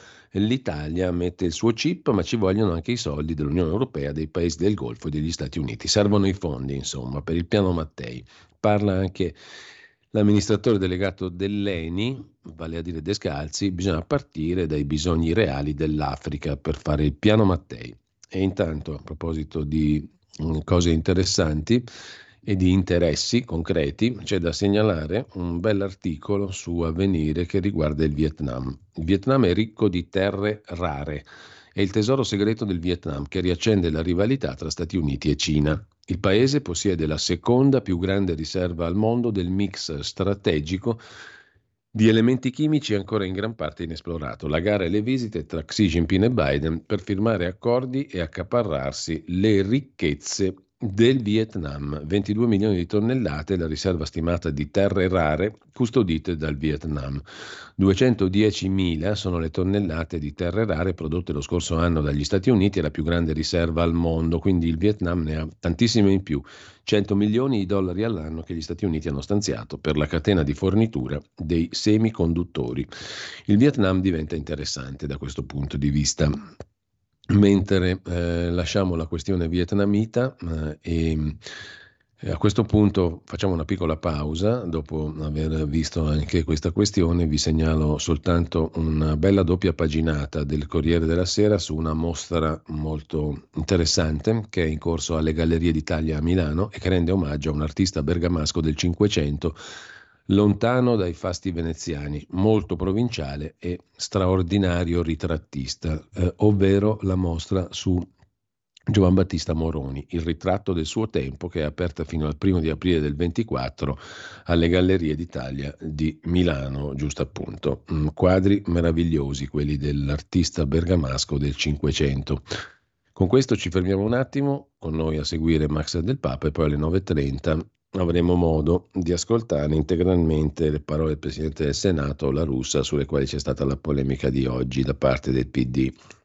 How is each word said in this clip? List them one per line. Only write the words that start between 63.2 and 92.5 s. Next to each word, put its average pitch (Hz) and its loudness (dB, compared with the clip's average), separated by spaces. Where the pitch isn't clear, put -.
riserva 82 0
al 82 2
mondo, 82 2
quindi 85 2
il 80 0
Vietnam 90 0
ne 78 -2
ha 78 -4
tantissime 101 4
in 95 4
più. 71 -4
Cento 101 2
milioni 107 2
i 92 -2
dollari 95 0
all'anno 82 -6
che 87 -10
gli 80 -6
Stati 85 -6
Uniti 78 -2
hanno 71 -4
stanziato 73 -2
per 76 -2
la 73 2
catena 85 2
di 73 0
fornitura 92 0
dei 82 -2
semiconduttori. 87 0
Il 104 6
Vietnam 104 4
diventa 82 0
interessante 71 -8
da 69 -4
questo 69 -8
punto 69 -6
di 71 0
vista. 73 2
Mentre, 98 4
eh, 87 0
lasciamo 90 0
la 80 -2
questione 85 -2
vietnamita, 101 0
eh, 78 -6
e, 80 0
e - -6
a - -2
questo 107 2
punto 95 4
facciamo 95 -2
una 80 0
piccola 80 0
pausa. 80 0
Dopo 78 -4
aver 78 -2
visto 78 0
anche 76 2
questa 78 0
questione, 87 2
vi 76 2
segnalo 78 2
soltanto 82 0
una 78 0
bella 98 4
doppia 90 2
paginata 78 -2
del 73 -4
Corriere 80 2
della 85 2
Sera 104 2
su - -6
una 78 -2
mostra 80 -2